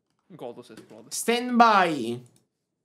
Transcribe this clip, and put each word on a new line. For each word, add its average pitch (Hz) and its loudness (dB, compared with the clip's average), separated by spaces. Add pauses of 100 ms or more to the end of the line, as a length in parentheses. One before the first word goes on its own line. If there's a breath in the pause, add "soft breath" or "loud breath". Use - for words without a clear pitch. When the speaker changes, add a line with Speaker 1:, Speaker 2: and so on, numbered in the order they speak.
(260)
Speaker 1:
Godo 123 -16
se 110 -20
esplode. 113 -20
Speaker 2:
Stand 247 -4
by. 165 2 (600)